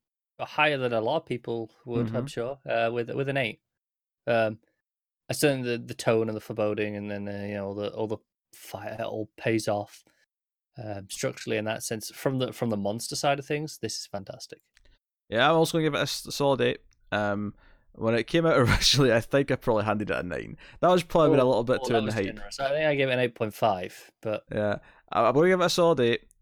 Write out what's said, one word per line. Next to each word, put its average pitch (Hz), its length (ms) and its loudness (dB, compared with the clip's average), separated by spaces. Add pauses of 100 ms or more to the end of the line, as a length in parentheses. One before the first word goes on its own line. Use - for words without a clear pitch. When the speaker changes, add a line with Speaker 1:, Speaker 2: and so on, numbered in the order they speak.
(400)
Speaker 1:
higher 151 380 0
than 127 140 0
a 113 80 2
lot 123 180 0
of 160 80 -14
people 117 440 -6 (140)
would, 117 240 -2
I'm 110 40 -8
Speaker 2:
Mm-hmm. 127 140 -4
Speaker 1:
sure, 135 320 -8 (100)
uh, 113 240 0
with, 120 180 -4
with 135 180 -4
an 135 80 -2
eight. 120 240 -2 (640)
Um, 113 320 2 (720)
I - 40 -4
still 147 180 2
think 131 140 -2
the, 120 120 -2
the 120 160 -12
tone 113 340 2
and 107 80 -4
the 107 40 -8
foreboding, 107 560 -2
and 104 140 -8
then, 101 180 -6
uh, 101 180 -8
you 101 80 -6
know, 98 200 -6
the, 104 180 -4
all 110 160 -4
the 107 80 -4 (380)
fire, 104 440 -12
it 113 40 -4
all 110 340 -8
pays 113 320 0
off, 104 340 -4 (800)
um, 101 280 -10
structurally 120 480 -4
in 107 80 -2
that 110 180 -4
sense. - 260 -8
From 135 280 -4
the, 123 140 -2
from 120 180 -4
the 107 60 0
monster 104 380 -4
side 143 240 0
of 139 80 -12
things, 151 340 -6
this - 180 -6
is - 80 -14
fantastic. - 540 -14 (680)
Speaker 2:
Yeah, 120 200 2
I'm 165 80 4
also 165 220 4
gonna 160 60 2
give 151 100 0
it - 40 -2
a 104 40 2
s-, - 320 -6
solid 139 280 2
eight. 123 160 0 (340)
Um, 104 420 -2 (380)
when 113 220 0
it 113 120 0
came 165 200 2
out 160 120 4
<laughs> - 0 -
originally, 123 540 4
I 113 80 4
think 139 300 0
I 127 60 0
probably 107 280 0
handed 107 260 0
it 80 60 0
a 65 80 -4
nine. 62 320 -8 (240)
That 160 80 4
was 180 160 6
probably 151 340 4
a 131 40 6
Speaker 1:
Oh, 127 60 4
Speaker 2:
little 120 160 4
bit 120 180 2
Speaker 1:
oh, - 40 -8
Speaker 2:
too 127 60 0
Speaker 1:
that 113 60 4
Speaker 2:
in 110 60 0
the 107 40 -2
Speaker 1:
was 107 60 -2
Speaker 2:
hype. 107 120 0
Speaker 1:
generous. - 340 -10
I 139 100 0
think 156 160 0
I 151 100 4
gave 135 120 2
it 127 40 0
an 123 80 0
eight 123 140 0
point 107 200 -4
five, 92 560 -2 (120)
but 107 300 -4
Speaker 2:
Yeah, 104 260 -2 (340)
I, 113 140 4
I'm 123 80 4
gonna 170 140 6
give 185 120 4
it 175 60 2
a 170 40 2
solid 170 300 4
eight. 117 220 2 (200)